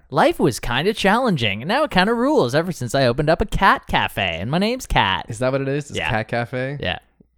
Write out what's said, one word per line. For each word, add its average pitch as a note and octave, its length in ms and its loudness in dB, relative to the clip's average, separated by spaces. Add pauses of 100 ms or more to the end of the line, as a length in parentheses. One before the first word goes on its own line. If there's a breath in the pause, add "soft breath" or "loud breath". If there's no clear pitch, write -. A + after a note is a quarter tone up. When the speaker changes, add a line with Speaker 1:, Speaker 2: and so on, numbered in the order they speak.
(100)
Speaker 1:
Life G#3 280 2
was C#3+ 220 2
kinda D3 340 -2
challenging, F#3+ 680 2
and B2 60 -8
now C#4+ 160 0
it - 60 -6
kinda F#3+ 240 2
rules A#3 400 2
ever E3 180 0
since - 220 -6
I C3+ 120 4
opened C#3 240 2
up F3 120 2
a G#3 40 -2
cat - 400 2
cafe, G2 540 -2
and G#2+ 100 -6
my D#3+ 80 0
name's A#3 280 -2
Kat. G2 440 0
Speaker 2:
Is G#2+ 100 -10
that B2+ 120 0
what C#3 100 0
it C3+ 60 -4
is? C#3+ 220 -4
It's G#2 80 -6
Speaker 1:
Yeah. D#2+ 120 -2
Speaker 2:
Cat A2 180 -2
Cafe? B2+ 520 -4
Speaker 1:
Yeah. F2 180 -4 (400)